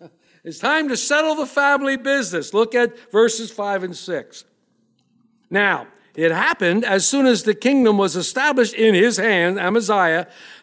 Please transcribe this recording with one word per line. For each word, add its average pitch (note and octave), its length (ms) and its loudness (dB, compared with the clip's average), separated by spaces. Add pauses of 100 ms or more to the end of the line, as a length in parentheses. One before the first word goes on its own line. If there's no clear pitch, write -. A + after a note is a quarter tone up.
(420)
It's D#3+ 160 -16
time D4 300 0
to B3 80 -4
settle D#4 380 0
the D4+ 100 -4
family C#4 540 0
business. A3+ 560 -4
Look A3+ 200 0
at A#3+ 380 -2
verses A3+ 380 2
five G3+ 340 -4
and F3+ 100 -10
six. - 520 -10 (1040)
"Now, F3+ 360 0 (280)
it E3 180 0
happened G3+ 500 0
as G3 240 0
soon C4+ 200 2
as A#3+ 160 2
the G#3+ 120 0
kingdom A#3+ 440 2
was F#3 180 0
established B3+ 560 0
in A3 220 2
his G3+ 240 2
hand, F#3 420 0
Amaziah, F#3 680 0 (340)